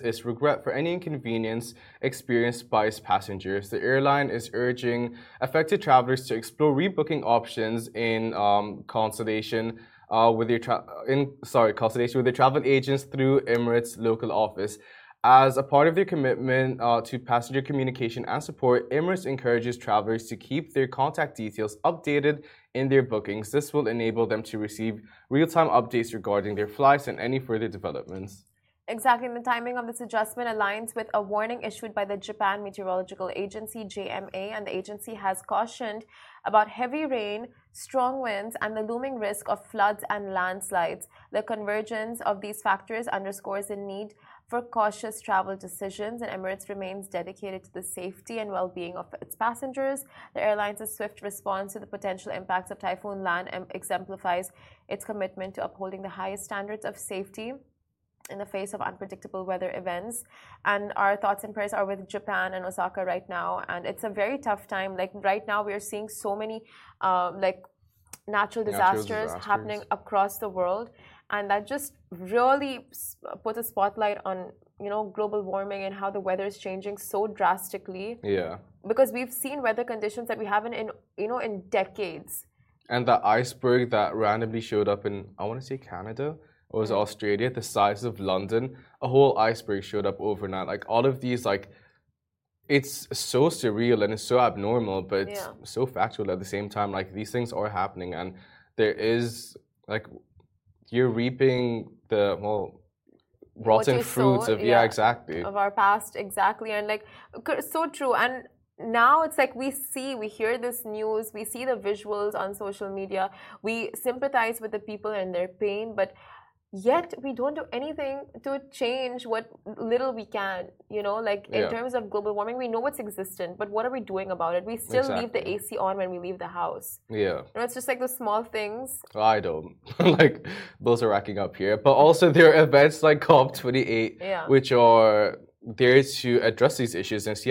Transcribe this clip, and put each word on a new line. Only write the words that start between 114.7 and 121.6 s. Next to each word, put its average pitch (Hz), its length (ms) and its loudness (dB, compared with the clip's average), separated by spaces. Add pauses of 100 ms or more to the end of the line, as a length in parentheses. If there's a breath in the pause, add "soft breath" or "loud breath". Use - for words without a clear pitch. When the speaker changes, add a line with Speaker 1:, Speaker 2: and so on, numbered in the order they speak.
Speaker 2:
the 208 140 -10
people 214 300 -6
and 185 160 -4
their 180 120 -2 (160)
pain, 208 220 -2 (140)
but 190 100 0 (800 loud breath)
yet 349 180 4 (160)
we 277 60 -4 (100)
don't 285 200 -2
do - 40 -8 (160)
anything 285 360 -6 (280)
to 277 60 -4 (300)
change 247 400 -2 (120)
what 226 120 0 (480)
little 254 280 2
we 208 40 -10 (140)
can, 190 220 -4 (360)
you 208 100 0
know, 202 100 0 (140)
like, 202 120 -2 (140)
in 220 60 2